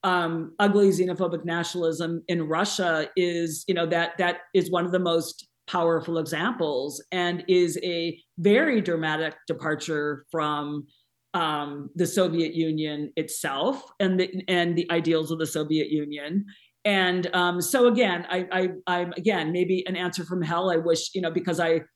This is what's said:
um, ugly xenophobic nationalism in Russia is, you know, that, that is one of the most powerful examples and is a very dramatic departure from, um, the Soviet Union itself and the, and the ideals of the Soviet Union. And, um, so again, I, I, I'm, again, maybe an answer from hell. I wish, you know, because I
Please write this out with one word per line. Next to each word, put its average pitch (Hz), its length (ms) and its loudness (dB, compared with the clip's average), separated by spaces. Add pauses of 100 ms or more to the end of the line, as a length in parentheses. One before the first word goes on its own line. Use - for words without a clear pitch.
um, 165 560 0
ugly 202 300 6
xenophobic 175 560 0
nationalism 170 800 -2
in 165 220 -2
Russia 165 680 0
is, 170 540 0
you 185 40 2
know, 170 120 0
that, 170 320 0
that 180 220 0 (140)
is 175 160 4
one 175 160 0
of 175 60 -2
the 185 80 2
most 170 480 -2 (200)
powerful 165 500 0
examples 151 840 -2 (120)
and 175 340 -2
is 175 340 4
a 170 380 -4 (200)
very 226 420 4
dramatic 160 540 -2 (120)
departure 151 800 -4
from, 147 560 -4 (480)
um, 147 600 -4
the 175 100 2
Soviet 165 480 2
Union 156 640 -2
itself 160 680 -2 (200)
and 185 180 2
the, 185 300 -2
and 175 280 2
the 170 140 -2
ideals 160 400 2
of 160 80 -4
the 156 80 -2
Soviet 156 420 -2
Union. 147 540 -4 (400)
And, 185 500 2
um, 180 280 2
so 240 260 4
again, 202 420 2
I, 185 220 -2
I, 185 180 0 (180)
I'm, 175 260 -2
again, 175 400 0
maybe 180 340 0
an 185 80 -2
answer 175 300 -4
from 180 160 -4
hell. 170 280 0
I 170 60 2
wish, 165 400 0
you 190 60 0
know, 165 100 0
because 175 300 2
I 165 180 4 (160)